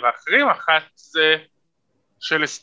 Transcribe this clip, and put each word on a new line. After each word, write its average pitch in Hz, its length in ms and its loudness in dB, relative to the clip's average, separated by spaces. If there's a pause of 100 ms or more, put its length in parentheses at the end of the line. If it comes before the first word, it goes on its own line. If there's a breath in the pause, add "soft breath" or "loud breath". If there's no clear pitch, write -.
ואחרים, 214 460 0
אחת 156 340 0 (120)
זה 156 420 0 (840)
של-, 156 200 -2 (200)